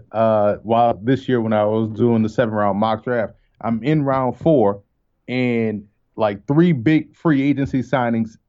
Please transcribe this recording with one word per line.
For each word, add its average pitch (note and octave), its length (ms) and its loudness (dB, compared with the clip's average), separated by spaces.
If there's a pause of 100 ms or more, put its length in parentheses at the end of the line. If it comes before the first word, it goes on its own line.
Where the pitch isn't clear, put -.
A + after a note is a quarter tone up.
(120)
uh, G#2+ 520 2
while A2+ 380 2
this C3 280 -2
year B2 120 2
when A2 120 -2
I G#2+ 100 2
was G#2+ 260 0
doing A2+ 340 2
the G#2+ 60 0
seven A2 240 -2
round G#2 260 0
mock A2 240 -2
draft, A#2+ 300 -4 (280)
I'm A2+ 220 -4
in D3+ 200 0
round C3 340 -2
four, G#2+ 440 2 (460)
and, A#2 600 -2 (280)
like, G#2 320 -4
three E3 240 4
big D3+ 440 0
free C#3+ 280 0
agency C3+ 400 0
signings A#2 540 -2 (120)